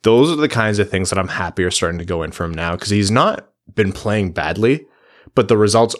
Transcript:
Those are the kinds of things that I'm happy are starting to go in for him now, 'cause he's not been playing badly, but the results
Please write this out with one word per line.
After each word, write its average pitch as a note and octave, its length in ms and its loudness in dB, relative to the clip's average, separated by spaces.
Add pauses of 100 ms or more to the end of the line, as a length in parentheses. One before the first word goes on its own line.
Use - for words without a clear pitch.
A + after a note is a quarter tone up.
Those B2+ 280 6
are D#3 60 -2
the D3+ 120 2
kinds G#2+ 300 0
of G2 100 0
things F#2 200 -2
that F#2+ 100 -2
I'm F2+ 80 -4
happy F2+ 380 -4
are F2+ 60 0
starting E2+ 280 -2
to E2+ 60 -8
go E2+ 180 -4
in D#2 80 -8
for F2 140 -6
him E2 80 -6
now, E2+ 220 -4
'cause F2+ 140 -10
he's G2+ 220 2
not D#3 380 0 (260)
been G2 160 0
playing G#2 400 -2
badly, G2 540 -2 (500)
but A2+ 120 2
the A2 100 4
results G#2+ 420 4